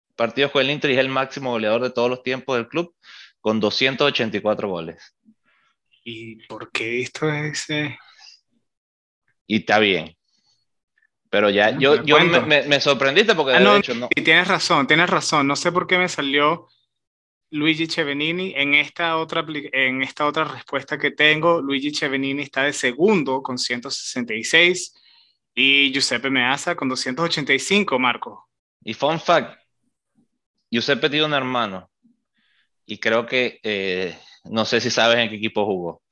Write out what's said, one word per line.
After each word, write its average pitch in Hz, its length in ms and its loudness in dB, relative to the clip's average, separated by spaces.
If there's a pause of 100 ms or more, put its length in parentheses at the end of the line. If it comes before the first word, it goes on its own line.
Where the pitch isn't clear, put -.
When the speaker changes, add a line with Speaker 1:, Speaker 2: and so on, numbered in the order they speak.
(160)
Speaker 1:
partidos 123 360 0
con 139 120 2
el 135 80 0
Inter 147 180 -2
y 127 60 2
es 135 60 4
el 135 80 -2
máximo 135 420 -4
goleador 113 320 0
de 123 80 -4
todos 120 180 0
los 127 140 -6
tiempos 127 340 -4
del 117 100 -4
club, 175 280 -6 (460)
con 110 180 0
doscientos 131 480 2
ochenta 113 300 -2
y 95 40 -4
cuatro 104 280 -2
goles. 82 460 -10 (880)
Speaker 2:
¿Y 113 440 -16
por 113 240 -16
qué 117 300 -4
esto 151 300 -4
es, 151 380 -6
eh? 151 280 -4 (1500)
Speaker 1:
Y 107 100 0
está 107 220 2
bien. 90 360 2 (1120)
Pero 104 200 4
ya, 104 220 4
Speaker 2:
No, 131 80 -6
Speaker 1:
yo, 135 120 4
Speaker 2:
pero 131 140 4
Speaker 1:
yo 151 140 6
me, 180 100 4
Speaker 2:
cuento. 170 180 2
Speaker 1:
me, 143 160 4
me 143 180 2
sorprendiste 151 540 2
porque 135 180 0
Speaker 2:
Ah, - 60 6
Speaker 1:
de 196 60 6
Speaker 2:
no, 202 120 6
Speaker 1:
hecho 131 160 -2
no. 120 220 -6
Speaker 2:
sí, - 80 -2
tienes 165 240 4
razón, 160 400 2
tienes 170 220 4
razón. 151 380 2
No 143 80 0
sé 175 160 -2
por 175 140 -2
qué 185 120 2
me 180 120 0
salió 147 580 0 (840)
Luigi 156 360 0
Cevenini. 160 680 -4
En 139 180 0
esta 160 440 0
otra 160 280 -4
apli-, 151 260 -10
en 131 300 0
esta 135 240 -4
otra 151 200 0
respuesta 139 520 -8
que 147 140 -2
tengo, 156 500 2
Luigi 139 320 -4
Cevenini 139 500 -2
está 135 200 -4
de 143 100 0
segundo 135 680 0
con 127 140 -6
ciento 123 340 -6
sesenta 117 420 -6
y 113 100 -6
seis 175 500 2 (600)
y 135 380 2
Giuseppe 131 380 -2
Meazza 135 460 -2
con 139 140 -4
doscientos 131 360 -4
ochenta 151 280 -2
y 131 60 2
cinco, 190 400 0
Marco. 117 500 -4 (340)
Speaker 1:
Y 113 100 -8
fun 156 260 -2
fact: - 400 0 (1120)
Giuseppe 127 380 0
tiene 151 160 0
un 151 80 -2
hermano. 120 580 -4 (1000)
Y 107 80 -10
creo 113 300 0
que, 127 340 -2
eh, 95 560 -4 (280)
no 110 200 -2
sé 117 160 0
si 120 80 -2
sabes 117 280 4
en 113 120 0
qué 110 60 -10
equipo 107 280 -2
jugó. 90 380 -4 (100)